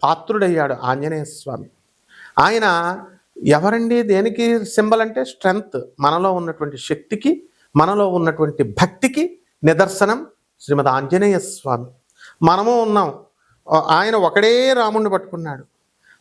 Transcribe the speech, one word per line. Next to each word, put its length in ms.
పాత్రుడయ్యాడు 800
ఆంజనేయ 420
స్వామి. 460
ఆయన 600
ఎవరండి? 560
దేనికి 640
సింబల్ 360
అంటే 240
స్ట్రెంగ్త్, 600
మనలో 320
ఉన్నటువంటి 440
శక్తికి, 680
మనలో 320
ఉన్నటువంటి 540
భక్తికి 760
నిదర్శనం 600
శ్రీమద్ 260
ఆంజనేయ 520
స్వామి. 480
మనము 400
ఉన్నాం. 320
ఆయన 280
ఒకడే 560
రాముణ్ణి 380
పట్టుకున్నాడు, 540